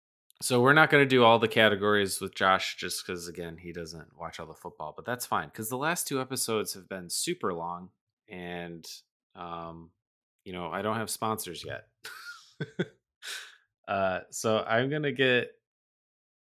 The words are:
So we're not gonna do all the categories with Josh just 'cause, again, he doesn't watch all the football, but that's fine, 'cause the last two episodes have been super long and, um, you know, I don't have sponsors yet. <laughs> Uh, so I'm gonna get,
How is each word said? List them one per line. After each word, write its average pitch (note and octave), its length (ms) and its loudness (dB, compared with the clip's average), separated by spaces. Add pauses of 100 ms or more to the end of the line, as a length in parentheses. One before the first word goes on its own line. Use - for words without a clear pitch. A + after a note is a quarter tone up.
(420)
So B2 200 2
we're C3+ 120 8
not D3+ 160 8
gonna C#3+ 160 8
do B2+ 200 8
all A#2 120 10
the A2 120 2
categories G#2 720 4
with F#2+ 120 -8
Josh F#2+ 440 2
just - 280 -8
'cause, F2 220 -8
again, E2 300 -10
he E2+ 160 -14
doesn't E2 440 -14
watch E2 220 -14
all E2 60 -12
the D#2+ 100 -16
football, D#2 400 -14
but F2 100 -16
that's B2 200 -8
fine, E2 260 -2
'cause A2 180 -10
the B2+ 80 -6
last D#3+ 300 -4
two C3+ 140 -4
episodes B2 520 -4
have F#2+ 140 -18
been F2+ 220 -10
super A2+ 440 -4
long F2 380 -8 (380)
and, F2 600 -12 (460)
um, E2+ 560 -12 (540)
you F#2+ 80 -10
know, F2 180 -6
I F#2 100 -4
don't G#2+ 160 -2
have G#2+ 120 -6
sponsors G2 540 -6
yet. C#2+ 260 -12 (680)
<laughs> - 400 -8 (880)
Uh, F#2+ 340 0 (100)
so A2 340 0
I'm A#2+ 240 0
gonna D3 220 -2
get, B2+ 400 2 (920)